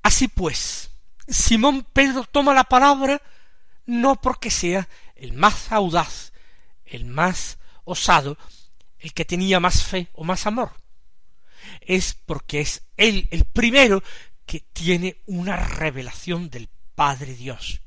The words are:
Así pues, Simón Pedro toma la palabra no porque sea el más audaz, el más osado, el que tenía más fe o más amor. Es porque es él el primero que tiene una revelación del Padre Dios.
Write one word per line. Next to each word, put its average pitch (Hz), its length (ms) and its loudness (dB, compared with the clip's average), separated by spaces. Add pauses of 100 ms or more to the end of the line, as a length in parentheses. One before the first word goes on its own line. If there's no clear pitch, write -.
Así 233 220 4
pues, - 600 -4 (360)
Simón 262 640 4
Pedro 269 300 4
toma 277 320 2
la 262 80 8
palabra 269 580 4 (640)
no 240 360 2
porque 247 300 -2
sea 180 360 -2 (280)
el 123 160 -8
más 160 400 4
audaz, 175 600 0 (520)
el 120 220 -8
más 160 520 -2 (240)
osado, 151 560 0 (600)
el - 120 -12
que - 120 -4
tenía 185 340 2
más 180 240 6
fe 180 300 -2
o - 100 -10
más 180 240 -2
amor. 220 280 -2 (1040)
Es - 340 -2
porque - 460 -6
es - 220 -4 (140)
él 202 360 4
el 170 140 8
primero 233 540 4 (460)
que - 140 -6
tiene 175 680 -2
una 180 300 -4
revelación 156 920 -4
del 113 180 -10 (260)
Padre 139 400 0
Dios. 123 520 -8